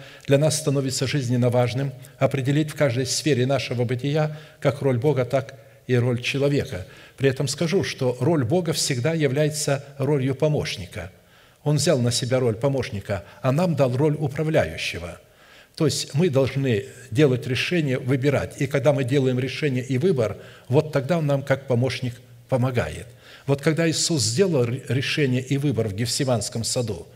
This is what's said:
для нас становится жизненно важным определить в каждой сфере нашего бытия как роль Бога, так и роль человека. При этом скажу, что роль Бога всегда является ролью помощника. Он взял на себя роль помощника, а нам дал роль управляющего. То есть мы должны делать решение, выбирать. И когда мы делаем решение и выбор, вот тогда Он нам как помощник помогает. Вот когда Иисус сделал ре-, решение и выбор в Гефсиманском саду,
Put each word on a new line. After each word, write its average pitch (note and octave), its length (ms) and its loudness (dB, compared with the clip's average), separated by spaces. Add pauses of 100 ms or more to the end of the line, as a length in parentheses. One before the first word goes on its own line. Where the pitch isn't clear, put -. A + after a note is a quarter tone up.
(280)
для C#3 100 6
нас D3+ 200 2
становится C3+ 500 0
жизненно B2 420 2
важным B2 440 0 (240)
определить C#3 540 0
в - 40 -14
каждой C3 300 0
сфере B2+ 400 0
нашего B2+ 400 0
бытия C#3+ 520 -2 (220)
как - 220 0
роль C3+ 160 2
Бога, C3 280 2
так B2+ 300 -2 (320)
и B2+ 80 2
роль A#2+ 260 2
человека. C3+ 640 0 (340)
При C3+ 100 4
этом C3+ 200 -2
скажу, E3+ 340 0
что B2 380 -2
роль C3 240 2
Бога E3 260 0
всегда D3 420 -2
является D3 680 0 (140)
ролью C3+ 380 0
помощника. F#2+ 760 -2 (540)
Он D3 100 4
взял D3+ 240 2
на A#2+ 140 2
себя B2+ 260 0
роль A#2+ 160 2
помощника, A2+ 720 -4 (160)
а C3 100 2
нам E3 240 2
дал B2 220 2
роль D3 200 2
управляющего. A2 1040 -2 (560)
То E3 100 0
есть - 280 -2
мы E3+ 160 2
должны C3 560 0 (260)
делать B2+ 340 4
решение, C3 540 0
выбирать. C3 640 0
И C#3+ 60 0
когда C#3 260 2
мы C3+ 100 0
делаем C3 340 2
решение B2+ 460 -2
и B2+ 140 -2
выбор, B2 400 2 (320)
вот D3 240 2
тогда C#3+ 240 0
Он D#3+ 80 0
нам C#3 180 0
как C3+ 240 -2
помощник B2 460 0 (340)
помогает. A#2+ 600 -2 (400)
Вот C#3 140 0
когда D#3+ 280 2
Иисус D#3+ 340 0
сделал C3+ 400 2
ре-, A#2+ 240 -2
решение B2+ 540 0
и C#3 160 -2
выбор A#2 320 0
в F#2+ 60 -6
Гефсиманском A#2+ 680 -2
саду, G#2 420 -4 (100)